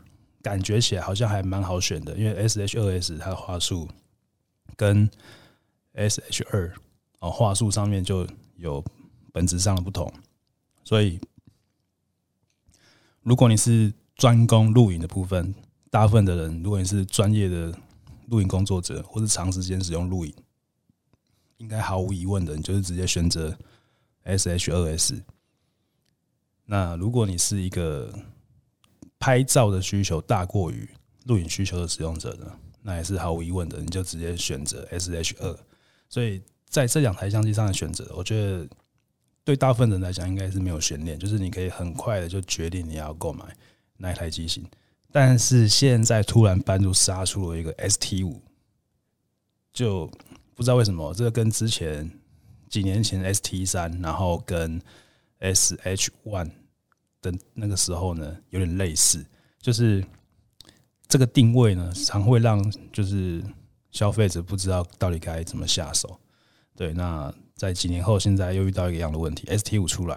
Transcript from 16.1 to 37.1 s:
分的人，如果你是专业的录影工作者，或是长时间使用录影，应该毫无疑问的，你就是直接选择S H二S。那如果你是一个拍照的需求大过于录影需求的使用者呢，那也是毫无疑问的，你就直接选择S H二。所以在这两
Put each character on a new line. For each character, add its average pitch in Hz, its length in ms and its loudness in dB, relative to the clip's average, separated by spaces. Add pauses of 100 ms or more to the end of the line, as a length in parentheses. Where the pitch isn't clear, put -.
分 110 100 8
的 90 120 2
人， 80 260 -4
如 95 80 -2
果 101 80 0
你 92 80 -2
是 98 180 0
专 98 260 2
业 104 200 2
的 85 280 -4 (500)
录 117 120 2
影 95 80 4
工 92 160 2
作 95 160 0
者， 80 220 -8
或 - 180 -8
是 107 80 -2
长 92 240 0
时 92 100 -4
间 92 160 -4
使 90 140 -4
用 85 160 -2
录 90 160 -4
影， 76 80 -10 (1300)
应 113 100 -16
该 110 140 -4
毫 95 180 -2
无 92 140 -2
疑 87 100 -6
问 98 220 0
的， 76 100 -6
你 78 60 -6
就 87 100 -4
是 98 80 2
直 92 140 -4
接 90 120 -2
选 85 220 2
择 80 260 -2 (680)
S 92 260 -2
H 87 240 -2
二 80 240 0
S。 - 260 -2 (1400)
那 95 300 -2
如 92 140 -2
果 120 160 2
你 95 100 -2
是 101 240 0
一 92 80 -2
个 78 420 -4 (1080)
拍 127 240 4
照 127 280 4
的 92 120 0
需 101 200 0
求 82 160 0
大 92 280 -2
过 92 240 -2
于 55 180 -10 (380)
录 120 120 2
影 85 80 -2
需 - 160 -4
求 90 160 -4
的 87 80 -4
使 - 160 -6
用 80 160 -4
者 - 180 -10
呢， - 220 -18 (220)
那 95 160 -8
也 85 80 -6
是 95 140 -2
毫 87 160 -2
无 82 80 -6
疑 85 80 -8
问 90 180 -4
的， - 140 -10
你 - 60 -8
就 90 140 -4
直 87 160 -10
接 82 160 -6
选 71 300 -6
择 - 260 -8
S 87 240 -6
H 82 260 -4
二。 87 180 -8 (500)
所 123 160 -4
以 98 160 -4 (240)
在 135 220 2
这 151 140 2
两 120 140 2